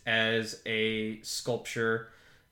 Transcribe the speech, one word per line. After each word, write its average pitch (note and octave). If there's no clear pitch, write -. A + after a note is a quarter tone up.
as A2+
a A2
sculpture, A2+